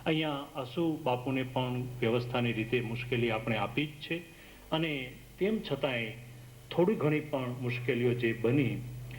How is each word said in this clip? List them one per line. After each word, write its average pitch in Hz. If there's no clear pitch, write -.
અહીંયા 156
અસુ 156
બાપુને 131
પણ 127
વ્યવસ્થાની 120
રીતે 113
મુશ્કેલી 117
આપણે 110
આપી 107
જ 151
છે -
અને 151
તેમ 208
છતાંય 117
થોડી 180
ઘણી 151
પણ 127
મુશ્કેલીઓ 123
જે 120
બની 120